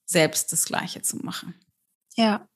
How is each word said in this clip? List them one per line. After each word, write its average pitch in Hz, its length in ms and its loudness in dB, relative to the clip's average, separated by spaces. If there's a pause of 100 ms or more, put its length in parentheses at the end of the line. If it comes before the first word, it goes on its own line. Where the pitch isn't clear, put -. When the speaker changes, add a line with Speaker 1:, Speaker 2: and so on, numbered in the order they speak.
Speaker 1:
selbst - 480 2
das 165 120 2
Gleiche - 360 -4
zu - 160 -4
machen. - 360 -10 (640)
Speaker 2:
Ja, 220 400 2